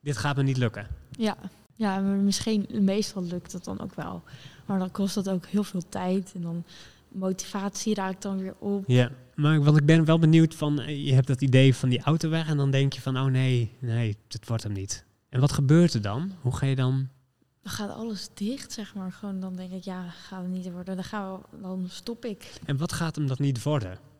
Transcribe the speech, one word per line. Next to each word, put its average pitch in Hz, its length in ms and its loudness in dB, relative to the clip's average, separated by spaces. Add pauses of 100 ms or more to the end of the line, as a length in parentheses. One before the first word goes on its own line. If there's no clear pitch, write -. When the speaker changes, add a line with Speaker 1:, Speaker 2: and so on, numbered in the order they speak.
Speaker 1:
"Dit 143 160 -4
gaat 143 180 -2
me 139 80 2
niet 135 140 2
lukken." 107 300 -2 (240)
Speaker 2:
Ja. 220 260 -2 (400)
Ja, 196 220 0
maar 196 160 0
misschien, 202 520 2 (140)
meestal 196 420 0
lukt 175 280 -8
het 180 120 -10
dan 196 180 -8
ook - 140 -10
wel. 170 280 -8 (420)
Maar 196 140 0
dan 185 120 -4
kost 196 240 -2
dat 190 140 -2
ook 185 160 -2
heel 202 180 0
veel 180 260 -6
tijd 185 460 -2
en 175 60 -8
dan 170 220 -6 (460)
motivatie 190 880 -4
raakt 190 260 -4
dan 196 160 -4
weer 190 220 -6
op. 202 280 -2
Speaker 1:
Ja, 123 240 4 (240)
maar, 151 280 4
want 151 140 8
ik 147 80 6
ben 160 200 8
wel 165 140 4
benieuwd 160 360 6
van, 147 240 0
eh, 147 260 -6
je 139 80 4
hebt 131 140 6
dat 135 140 0
idee 131 340 8
van 131 140 0
die 127 120 2
autoweg 160 460 0
en 151 100 0
dan 139 140 2
denk 135 220 2
je - 80 -12
van, 131 160 -2
"Oh 135 80 0
nee, 127 540 2
nee, 113 360 -2 (120)
dit - 200 -14
wordt 113 160 -4
hem 104 80 -6
niet." 98 340 -8 (240)
En 127 100 -2
wat 143 120 4
gebeurt 160 420 6
er 110 80 0
dan? 123 300 -4 (100)
Hoe 123 140 -2
ga 139 100 -2
je 135 100 2
dan 131 320 0 (540)
Speaker 2:
Dan 196 120 -14
gaat 208 180 -6
alles 220 420 -10
dicht, 240 380 -8
zeg - 240 -12
maar. 185 160 -8
Gewoon, 196 280 -10
dan 185 160 -8
denk 180 160 -12
ik, 185 120 -10
"Ja, 180 260 -10
gaat 185 320 -14
het 180 100 -6
niet 185 200 -6
worden." 180 240 -8
Dan 185 80 -8
gaan 190 300 -8 (180)
we, - 100 -20
dan 185 280 -6
stop - 360 -12
ik. - 280 -12 (120)
Speaker 1:
En 143 120 -2
wat 147 160 -4
gaat 165 220 -4
hem 151 120 -2
dat 131 120 -4
niet 139 240 0
worden? 113 340 -2 (220)